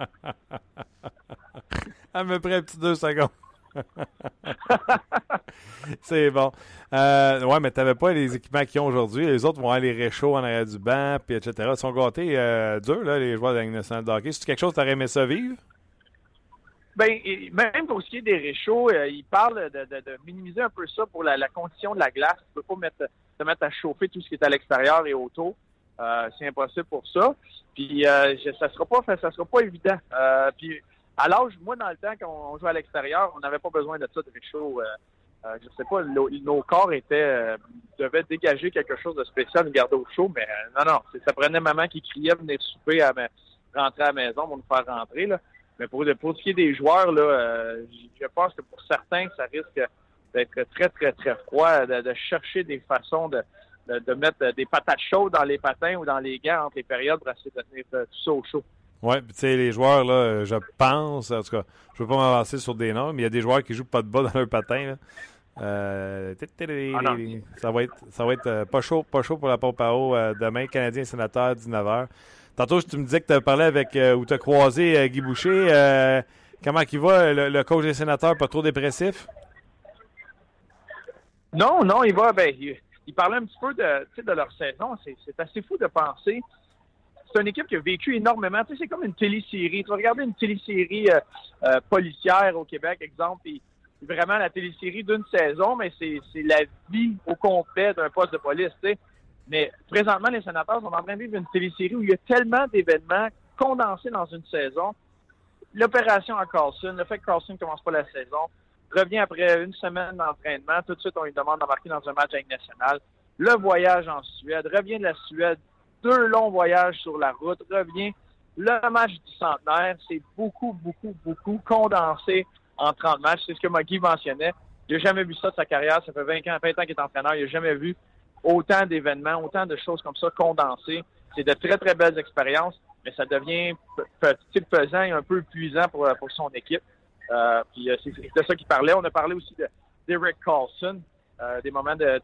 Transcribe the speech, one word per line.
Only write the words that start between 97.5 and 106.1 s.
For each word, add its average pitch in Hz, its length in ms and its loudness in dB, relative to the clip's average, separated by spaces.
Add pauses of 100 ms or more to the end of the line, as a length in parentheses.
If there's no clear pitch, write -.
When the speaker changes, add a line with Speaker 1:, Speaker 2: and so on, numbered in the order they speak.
Speaker 2:
d'un 156 160 -2
poste 180 220 0
de 156 60 -6
police, 156 340 -2 (100)
tu 196 80 0
sais. 208 80 -2 (480)
Mais 151 240 -2 (200)
présentement, 208 400 2
les 226 120 -4
Sénateurs 185 380 -4
sont 208 60 -12
en 170 160 -4
train 202 140 -8
de 214 60 -10
vivre 214 140 -8
une 180 160 -6
télésérie 180 440 -2
où 226 60 -2
il 196 80 0
y 190 40 8
a - 20 4
tellement 247 560 2
d'événements 175 560 2 (300)
condensés 247 520 0
dans 185 160 -4
une 165 240 -16
saison. 160 440 -4 (800)
L'opération 220 600 2